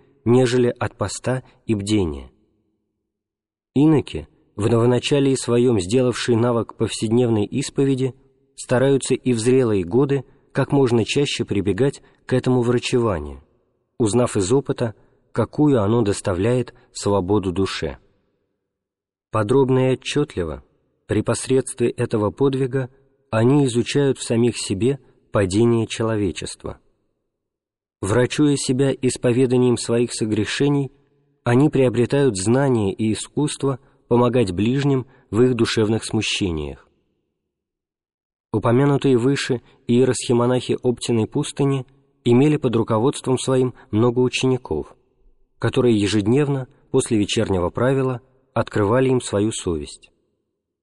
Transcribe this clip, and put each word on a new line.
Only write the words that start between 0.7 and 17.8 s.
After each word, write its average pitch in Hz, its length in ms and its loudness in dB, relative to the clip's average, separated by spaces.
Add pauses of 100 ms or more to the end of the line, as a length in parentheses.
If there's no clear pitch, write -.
от - 180 -6
поста 120 460 -6 (240)
и 110 80 0
бдения. 98 560 -2 (1400)
Иноки, 135 520 2 (300)
в 104 120 -2
новоначалии 123 680 2
своем 120 460 2
сделавшие 120 560 0
навык 117 400 -2
повседневной 113 680 0
исповеди, 131 720 -2 (420)
стараются 131 580 0
и 123 180 0
в 117 60 0
зрелые 113 460 2
годы 135 400 0 (280)
как 135 180 -2
можно 120 340 2
чаще 139 420 -2
прибегать 101 560 -2 (240)
к - 80 -2
этому 127 260 2
врачеванию, 117 800 -2 (540)
узнав 117 400 0
из 98 160 0
опыта, 127 420 -2 (380)
какую 135 500 0
оно 113 200 2
доставляет 104 720 -2 (180)
свободу 98 600 0
душе. 85 460 -4 (1300)